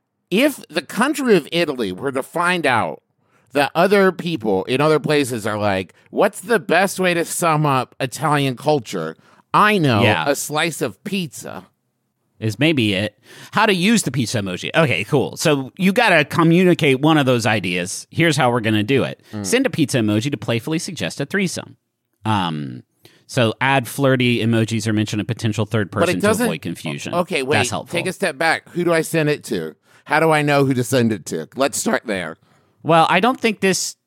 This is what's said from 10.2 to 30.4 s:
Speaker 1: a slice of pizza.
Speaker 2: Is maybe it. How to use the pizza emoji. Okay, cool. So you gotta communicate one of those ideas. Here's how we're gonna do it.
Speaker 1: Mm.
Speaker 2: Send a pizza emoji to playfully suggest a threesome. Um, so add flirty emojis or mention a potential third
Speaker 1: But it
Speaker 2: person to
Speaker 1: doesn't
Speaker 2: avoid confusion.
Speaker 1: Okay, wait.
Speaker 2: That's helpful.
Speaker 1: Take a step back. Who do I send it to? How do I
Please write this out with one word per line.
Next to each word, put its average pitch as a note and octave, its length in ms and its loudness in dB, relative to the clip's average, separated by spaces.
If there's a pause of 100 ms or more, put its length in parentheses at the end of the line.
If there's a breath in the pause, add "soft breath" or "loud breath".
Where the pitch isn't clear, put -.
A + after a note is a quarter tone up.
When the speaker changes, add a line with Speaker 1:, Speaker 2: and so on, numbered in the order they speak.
Speaker 1:
a C#3+ 80 0
slice D3+ 460 -4
of C3 240 -6
pizza. - 640 -8 (760)
Speaker 2:
Is A2 180 -4
maybe C3+ 360 2
it. G2+ 240 -4 (340 loud breath)
How G#3 140 2
to G#3 80 4
use G3 280 2
the - 80 -6
pizza B2 300 -2
emoji. F2+ 340 -6
Okay, A2 300 2
cool. A2+ 320 0
So C3+ 420 0
you F#3+ 140 4
gotta F#3 320 4
communicate E3 760 4
one D#3 180 4
of C#3+ 80 2
those B2 200 2
ideas. F#2 640 -2
Here's E3 260 2
how C3 140 2
we're A#2+ 100 0
gonna A2 220 0
do A2 220 2
it. C#2 180 -8 (100)
Speaker 1:
Mm. G#2 140 -8
Speaker 2:
Send F#2+ 200 0
a - 40 -6
pizza C#3 280 -2
emoji G#2+ 320 0
to C#3+ 60 -4
playfully B2+ 420 -4
suggest B2+ 420 -8
a C#3+ 60 -6
threesome. - 500 -6 (480)
Um, D#2 580 -4 (440 soft breath)
so A2+ 340 0
add C3 280 0
flirty B2+ 520 2
emojis A2+ 460 0
or A2+ 60 0
mention G#2+ 280 -2
a F#2+ 40 -4
potential A2 420 -4
third G#2+ 240 -2
Speaker 1:
But G#2+ 120 -2
it E3+ 40 2
Speaker 2:
person F#3 140 0
to F#3+ 60 0
Speaker 1:
doesn't A3 200 0
Speaker 2:
avoid E3+ 160 -6
confusion. - 520 -8
Speaker 1:
Okay, E3+ 280 -2
wait. C3 160 0
Speaker 2:
That's F#2+ 120 0
helpful. G#2+ 280 -6
Speaker 1:
Take E3+ 80 -4
a F#3 60 -4
step E3 260 -4
back. D#3 320 0
Who F3 140 -2
do E3+ 80 2
I D#3+ 100 4
send D#3 260 0
it D3 160 -2
to? E2 300 -6 (300 soft breath)
How D3 160 0
do D#3+ 100 4
I D3+ 120 4